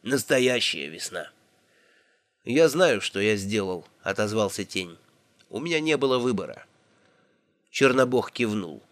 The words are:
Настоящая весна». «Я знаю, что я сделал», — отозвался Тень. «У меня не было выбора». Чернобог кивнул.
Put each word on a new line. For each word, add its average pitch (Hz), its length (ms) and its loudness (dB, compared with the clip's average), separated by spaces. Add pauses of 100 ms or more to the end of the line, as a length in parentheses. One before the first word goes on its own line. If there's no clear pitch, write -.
Настоящая 123 840 0
весна». 85 420 -12 (1120)
«Я 151 240 4
знаю, 143 320 4
что - 180 -4
я 104 180 2
сделал», — 98 480 -4 (180)
отозвался 104 600 -2
Тень. 90 320 -8 (520)
«У 110 120 -8
меня 160 200 -2
не 156 160 2
было 131 220 2
выбора». 101 480 -2 (1040)
Чернобог 127 600 2
кивнул. 104 600 -4